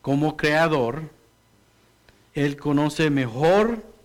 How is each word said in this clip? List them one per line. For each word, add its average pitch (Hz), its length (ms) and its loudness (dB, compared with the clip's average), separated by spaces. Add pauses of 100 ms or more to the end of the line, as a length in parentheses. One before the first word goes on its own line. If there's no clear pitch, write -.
como 147 360 0
creador. 151 720 0 (1200)
Él 143 220 -2
conoce 147 540 0
mejor 160 760 0 (200)